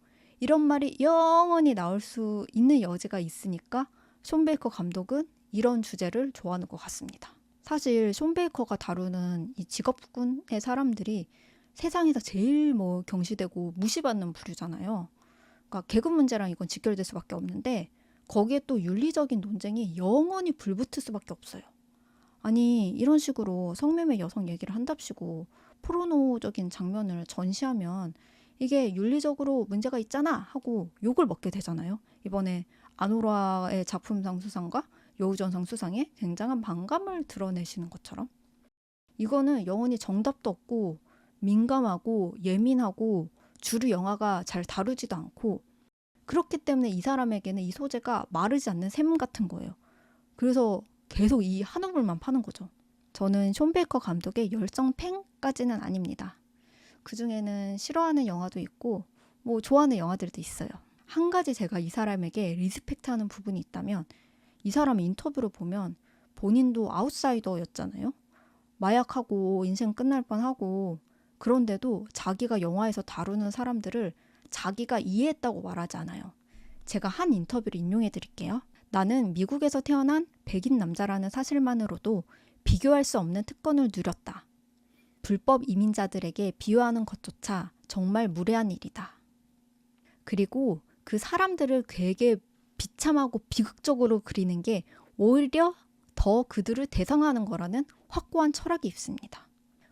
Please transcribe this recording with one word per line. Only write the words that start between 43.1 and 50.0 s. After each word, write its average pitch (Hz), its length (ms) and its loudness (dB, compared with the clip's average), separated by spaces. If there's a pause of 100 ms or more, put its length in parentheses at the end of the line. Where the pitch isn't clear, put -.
주류 233 300 0
영화가 196 540 0
잘 175 200 -6
다루지도 202 520 -4
않고 - 460 -4 (640)
그렇기 330 320 0
때문에 262 300 0
이 180 120 -2
사람에게는 214 640 -2
이 180 80 -4
소재가 247 600 -4
마르지 220 400 0
않는 180 180 -2
샘 311 300 2
같은 247 280 -2
거예요. - 280 -8 (640)